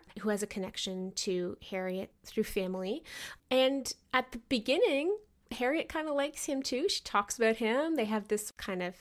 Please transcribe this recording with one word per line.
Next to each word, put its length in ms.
who 80
has 120
a 60
connection 680
to 420
Harriet 420
through 220
family. 580
And 400
at 180
the 80
beginning, 680
Harriet 360
kinda 240
likes 340
him 160
too. 280
She 140
talks 340
about 200
him. 380
They 100
have 220
this 240
kind 320
of 180